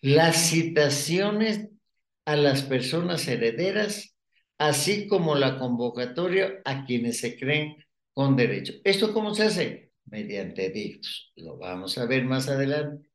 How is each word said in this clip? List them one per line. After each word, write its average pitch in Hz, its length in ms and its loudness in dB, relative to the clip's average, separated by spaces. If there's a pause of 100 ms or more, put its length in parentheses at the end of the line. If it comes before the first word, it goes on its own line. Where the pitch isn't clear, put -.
Las 160 500 6
citaciones 185 1160 2 (580)
a 151 100 0
las 139 260 4
personas 165 640 -2
herederas, 170 880 -2 (440)
así 175 480 2
como 170 280 2
la 135 240 2
convocatoria 123 1040 -2
a 135 200 -4
quienes 117 360 -2
se - 180 -6
creen 151 380 -2 (360)
con 135 240 2
derecho. 104 380 0 (100)
¿Esto 196 300 2
cómo 214 200 -2
se 208 100 2
hace? 170 460 -2 (140)
Mediante 98 640 -6
edictos. - 680 -10
Lo 82 200 -16
vamos 92 420 -10
a 123 80 -4
ver 127 180 0
más 131 240 -2
adelante. 143 680 -4